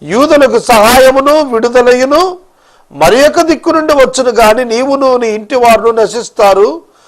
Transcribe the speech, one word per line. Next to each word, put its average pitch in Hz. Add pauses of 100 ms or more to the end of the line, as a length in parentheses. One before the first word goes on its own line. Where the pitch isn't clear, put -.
యూదులకు 254
సహాయమును 262
విడుదలయును 254 (540)
మరి 175
ఒక 302
దిక్కు 330
నుండి 311
వచ్చును 262
గాని 226
నీవును 262
నీ 240
ఇంటి 214
వారును 233
నశిస్తారు. 220 (240)